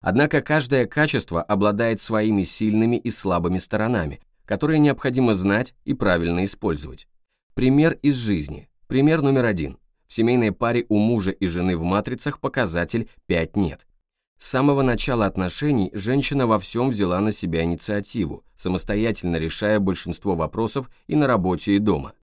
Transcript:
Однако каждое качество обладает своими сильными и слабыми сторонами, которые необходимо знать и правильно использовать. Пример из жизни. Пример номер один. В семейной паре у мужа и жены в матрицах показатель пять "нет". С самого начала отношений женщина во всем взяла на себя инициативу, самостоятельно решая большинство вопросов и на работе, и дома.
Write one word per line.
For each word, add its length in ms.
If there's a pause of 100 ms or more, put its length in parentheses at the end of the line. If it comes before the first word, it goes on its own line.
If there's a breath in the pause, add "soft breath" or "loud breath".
Однако 400
каждое 460
качество 540
обладает 600
своими 420
сильными 540
и 120
слабыми 500
сторонами, 600 (240)
которые 360
необходимо 560
знать 380 (120)
и 80
правильно 500
использовать. 640 (460)
Пример 480
из 140
жизни. 520 (200)
Пример 340
номер 240
один. 320 (280)
В 80
семейной 380
паре 380
у 80
мужа 340
и 160
жены 300
в 60
матрицах 580
показатель 680 (180 soft breath)
пять 300
"нет". 300 (520)
С 100
самого 360
начала 420
отношений 680
женщина 540
во 120
всем 320
взяла 280
на 140
себя 300
инициативу, 840 (100)
самостоятельно 800
решая 460
большинство 520
вопросов 560 (180)
и 100
на 100
работе, 480
и 40
дома. 420